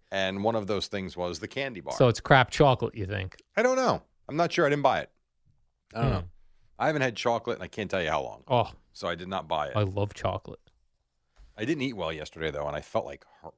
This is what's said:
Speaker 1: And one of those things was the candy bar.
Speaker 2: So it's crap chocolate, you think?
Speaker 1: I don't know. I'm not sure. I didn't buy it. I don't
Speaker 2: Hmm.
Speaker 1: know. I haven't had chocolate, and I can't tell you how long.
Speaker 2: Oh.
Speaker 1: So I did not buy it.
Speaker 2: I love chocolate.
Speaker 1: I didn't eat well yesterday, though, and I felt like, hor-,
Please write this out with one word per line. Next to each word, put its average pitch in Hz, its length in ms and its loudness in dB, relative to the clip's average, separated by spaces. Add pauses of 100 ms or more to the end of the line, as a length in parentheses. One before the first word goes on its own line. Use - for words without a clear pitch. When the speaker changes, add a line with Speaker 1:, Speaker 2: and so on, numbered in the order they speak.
(120)
Speaker 1:
And 98 320 0
one 113 100 2
of 107 140 -2
those 101 180 -2
things 95 300 -6
was 87 240 -4
the 101 80 -8
candy 131 320 -8
bar. 67 160 -6
Speaker 2:
So 131 120 6
it's 113 120 2
crap 131 300 6
chocolate, 127 440 4
you 104 120 -6
think? 98 300 -6 (200)
Speaker 1:
I 214 60 2
don't 254 140 2
know. 233 260 2 (260)
I'm 139 80 -8
not 170 160 2
sure. 165 120 2
I 143 60 4
didn't 147 120 0
buy 117 180 4
it. - 100 -8 (840)
I 110 60 -4
don't 127 60 2
Speaker 2:
Hmm. 123 80 4
Speaker 1:
know. 90 100 -4 (540)
I 120 80 0
haven't 151 160 2
had 120 140 0
chocolate, 117 400 0
and - 80 -10
I 90 40 -8
can't 101 220 -6
tell 92 120 2
you 78 80 0
how 76 120 2
long. 55 260 -10
Speaker 2:
Oh. 123 220 4 (220)
Speaker 1:
So - 160 -8
I 87 80 -2
did 90 120 -10
not 87 200 -4
buy 76 200 0
it. 64 80 -8
Speaker 2:
I 104 60 4
love 101 320 -2
chocolate. - 460 -6 (960)
Speaker 1:
I 110 80 -6
didn't 143 180 0
eat 131 100 -2
well 85 200 -4
yesterday, 80 380 -6
though, 73 160 -4
and 73 100 -4
I 76 40 -6
felt - 240 -2
like, 71 200 -12 (180)
hor-, 76 160 -18